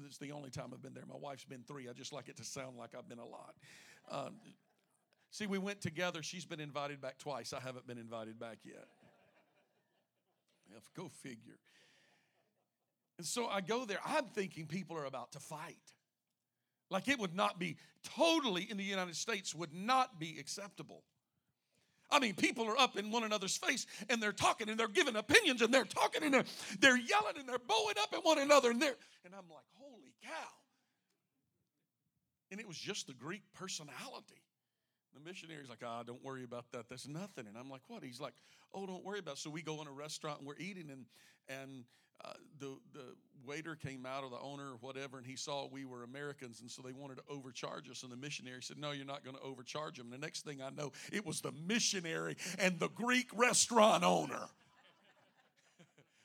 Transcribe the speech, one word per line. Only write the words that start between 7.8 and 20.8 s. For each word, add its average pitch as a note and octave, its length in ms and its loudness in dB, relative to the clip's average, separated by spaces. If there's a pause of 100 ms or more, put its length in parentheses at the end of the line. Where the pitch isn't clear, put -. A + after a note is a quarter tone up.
been A#2+ 100 -8
invited A2+ 400 -8
back A2+ 260 -12
yet. - 240 -18 (1800)
Yeah, G2+ 100 -18 (140)
go E3 160 -10
figure. A#2 500 -16 (1600)
And E3+ 80 -8
so A#3 220 0
I G3 140 0
go A3+ 240 0
there. G3 200 -2
I'm C#4+ 200 2
thinking F#3+ 420 -4
people E3 300 -4
are D3 80 -2
about C3 280 -8
to - 60 -12
fight. C3+ 540 -12 (960)
Like, F#3+ 180 0
it C#4 100 4
would F#3+ 160 -2
not G3+ 240 2
be, E3+ 200 -2 (260)
totally B3+ 680 4
in A3+ 80 -6
the G3 60 -2
United F#3 320 -2
States G3+ 400 -4
would D#3 180 -6
not A#3+ 460 2
be D3+ 180 -8
acceptable. D3 680 -10 (1080)